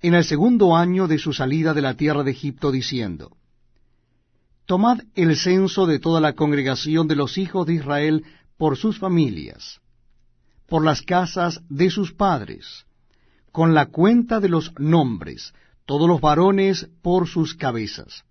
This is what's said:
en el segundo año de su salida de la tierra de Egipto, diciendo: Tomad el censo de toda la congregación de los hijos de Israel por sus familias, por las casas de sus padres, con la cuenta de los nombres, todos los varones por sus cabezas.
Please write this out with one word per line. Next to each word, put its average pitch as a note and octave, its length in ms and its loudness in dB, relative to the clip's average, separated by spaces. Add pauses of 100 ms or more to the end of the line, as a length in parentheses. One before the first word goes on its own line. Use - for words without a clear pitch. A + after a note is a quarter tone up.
en F3 120 2
el F3 100 6
segundo F#3 520 4
año F3+ 320 2
de D3+ 120 2
su D#3 140 -4
salida D#3 400 -2
de D3 80 -2
la C3 140 -4
tierra D3 280 0
de C3 80 -2
Egipto, C#3 400 -4
diciendo: A2+ 640 -6 (1300)
Tomad A3 340 2 (160)
el D#3+ 200 2
censo F#3 500 0
de D#3 140 0
toda E3 220 0
la D3+ 120 2
congregación D3+ 760 0
de D3+ 80 0
los C#3+ 220 -2
hijos F3+ 300 -4
de E3+ 80 0
Israel D3+ 480 -2 (340)
por D#3 200 -2
sus G#3+ 200 -2
familias, G#2+ 840 -4 (840)
por D#3+ 160 0
las D#3 180 0
casas F3 680 -2
de D#3 200 2
sus F3+ 240 -4
padres, C3 720 -4 (680)
con E3 220 2
la D3 140 4
cuenta A3+ 520 2
de G3 100 0
los E3 300 -2
nombres, A#2+ 760 -2 (320)
todos D3 220 0
los E3 140 2
varones F#3+ 680 2 (120)
por F3 260 0
sus D#3+ 260 -2
cabezas. - 760 -8